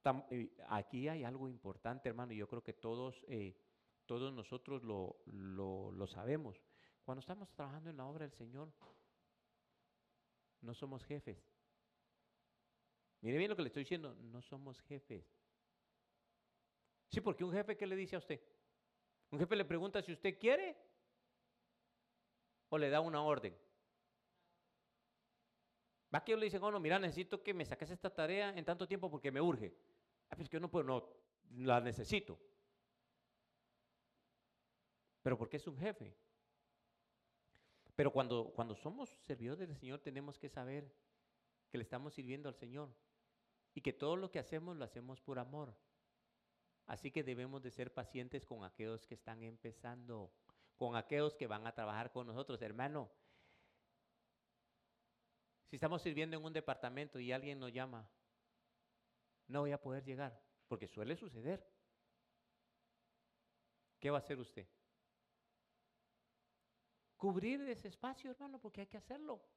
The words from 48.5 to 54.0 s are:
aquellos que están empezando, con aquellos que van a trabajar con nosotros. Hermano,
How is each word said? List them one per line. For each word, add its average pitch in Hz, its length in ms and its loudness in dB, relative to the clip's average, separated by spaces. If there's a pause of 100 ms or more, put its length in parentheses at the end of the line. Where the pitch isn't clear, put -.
aquellos 110 420 -6
que - 80 -12
están 113 300 -10
empezando, 117 920 -8 (420)
con 120 200 2
aquellos 147 400 4
que 131 100 -2
van 110 220 -2
a 113 80 -6
trabajar 110 360 0
con 123 140 -4
nosotros. 120 380 -4
Hermano, 123 480 -2 (2500)